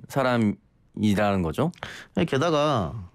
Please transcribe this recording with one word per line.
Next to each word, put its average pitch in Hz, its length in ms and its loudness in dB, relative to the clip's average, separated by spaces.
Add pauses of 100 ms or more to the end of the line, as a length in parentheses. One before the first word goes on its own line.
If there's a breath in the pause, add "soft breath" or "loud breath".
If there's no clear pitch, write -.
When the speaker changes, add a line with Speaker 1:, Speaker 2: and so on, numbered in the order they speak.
Speaker 1:
사람이라는 104 1400 0
거죠. 110 280 -2 (440 loud breath)
Speaker 2:
네, 180 100 2
게다가 143 680 0 (220)